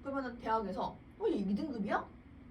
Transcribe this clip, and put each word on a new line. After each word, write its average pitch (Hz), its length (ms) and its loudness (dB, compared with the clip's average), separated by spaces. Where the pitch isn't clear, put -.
그러면은 262 360 -2
대학에서 185 580 0
"어, 415 100 2
얘 339 60 6
이 196 200 2
등급이야? 277 500 0